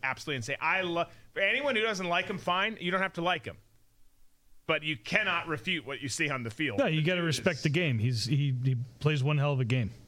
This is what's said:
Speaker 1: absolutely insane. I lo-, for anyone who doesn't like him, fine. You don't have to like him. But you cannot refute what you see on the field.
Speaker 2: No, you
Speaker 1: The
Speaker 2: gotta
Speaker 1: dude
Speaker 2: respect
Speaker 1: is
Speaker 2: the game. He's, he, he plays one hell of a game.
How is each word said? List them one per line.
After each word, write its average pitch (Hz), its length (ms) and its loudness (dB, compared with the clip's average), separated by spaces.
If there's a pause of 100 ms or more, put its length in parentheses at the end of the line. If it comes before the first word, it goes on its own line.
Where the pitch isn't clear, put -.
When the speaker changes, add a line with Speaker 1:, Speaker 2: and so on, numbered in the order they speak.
Speaker 1:
absolutely 135 340 -4
insane. 123 240 -4
I 180 200 2
lo-, 170 260 0 (260)
for - 80 -4
anyone 247 340 2
who 214 60 2
doesn't 196 260 -2
like 175 200 2
him, 196 100 -4
fine. 190 420 0
You 175 120 -2
don't 185 100 2
have 190 120 -2
to 170 80 -6
like 175 240 0
him. 82 120 -10 (1120)
But 156 160 0
you 151 140 -2
cannot 185 500 0
refute 160 380 -4
what 135 160 -6
you 135 80 -4
see 151 200 0
on 131 140 -2
the 117 80 -4
field. 123 280 -2
Speaker 2:
No, 277 60 4
you 160 160 2
Speaker 1:
The 151 60 2
Speaker 2:
gotta 180 140 2
Speaker 1:
dude 170 60 0
Speaker 2:
respect 160 300 0
Speaker 1:
is - 60 -4
Speaker 2:
the 160 60 2
game. 143 300 2
He's, 117 260 2
he, 139 380 2
he 131 140 2 (220)
plays 147 240 2
one 151 140 2
hell 143 140 2
of 135 80 0
a 127 60 0
game. 113 240 2 (180)